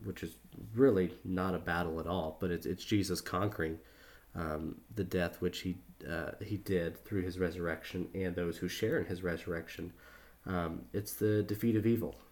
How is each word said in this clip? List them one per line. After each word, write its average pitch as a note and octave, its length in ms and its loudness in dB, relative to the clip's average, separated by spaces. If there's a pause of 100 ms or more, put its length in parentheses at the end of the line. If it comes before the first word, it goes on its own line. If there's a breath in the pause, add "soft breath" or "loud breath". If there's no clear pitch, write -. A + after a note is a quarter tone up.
which G2 180 -6
is - 140 -6 (380)
really A2 400 6 (100)
not F#2 300 2
a F2 40 0
battle E2 420 0
at D#2+ 60 -4
all, E2 320 0
but F2+ 120 0
it's, E2+ 160 -2
it's F#2 180 -2
Jesus F#2 380 2
conquering, F2+ 560 0 (580 loud breath)
um, D#2 380 -2 (200)
the G2+ 100 0
death F2+ 360 0
which F2+ 200 0
he, F2+ 180 -2 (280)
uh, D#2+ 260 -2 (100)
he G#2 160 -2
did E2+ 440 0
through G2 200 0
his F2+ 160 -4
resurrection F2 760 -2
and F#2 220 -2
those F2 220 0
who F2+ 100 -2
share A2 300 0
in F2+ 80 0
his F2+ 160 -4
resurrection. E2+ 680 -4 (540 loud breath)
Um, E2+ 380 -2 (100)
it's G2+ 220 -4
the G#2+ 280 4
defeat G#2+ 340 2
of G#2+ 100 2
evil A#2 280 2 (180)